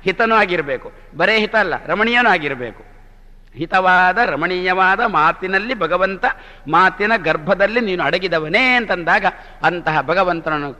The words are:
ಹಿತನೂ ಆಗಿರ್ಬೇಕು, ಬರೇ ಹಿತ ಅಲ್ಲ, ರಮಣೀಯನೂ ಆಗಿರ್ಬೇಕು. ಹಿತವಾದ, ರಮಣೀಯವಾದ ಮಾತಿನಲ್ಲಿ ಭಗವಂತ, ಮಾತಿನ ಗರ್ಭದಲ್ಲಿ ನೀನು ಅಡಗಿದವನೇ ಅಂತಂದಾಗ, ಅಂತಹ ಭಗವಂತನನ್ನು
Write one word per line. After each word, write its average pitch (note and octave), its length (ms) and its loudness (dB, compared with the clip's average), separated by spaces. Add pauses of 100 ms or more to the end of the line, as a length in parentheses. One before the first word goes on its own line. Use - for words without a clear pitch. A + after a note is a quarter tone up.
ಹಿತನೂ A3+ 320 0
ಆಗಿರ್ಬೇಕು, D#3+ 560 -2 (260)
ಬರೇ G3+ 220 2
ಹಿತ G#3+ 160 -4
ಅಲ್ಲ, F#3+ 180 2 (120)
ರಮಣೀಯನೂ A3+ 440 2
ಆಗಿರ್ಬೇಕು. C3+ 540 -2 (720)
ಹಿತವಾದ, F3+ 720 2
ರಮಣೀಯವಾದ F#3 720 0
ಮಾತಿನಲ್ಲಿ F#3+ 760 0
ಭಗವಂತ, F#3 520 -2 (420)
ಮಾತಿನ F#3 440 2 (120)
ಗರ್ಭದಲ್ಲಿ F#3 560 0
ನೀನು F#3 240 -2
ಅಡಗಿದವನೇ F3 720 0
ಅಂತಂದಾಗ, F#3+ 500 0 (380)
ಅಂತಹ D#3+ 380 0
ಭಗವಂತನನ್ನು D#3 800 -2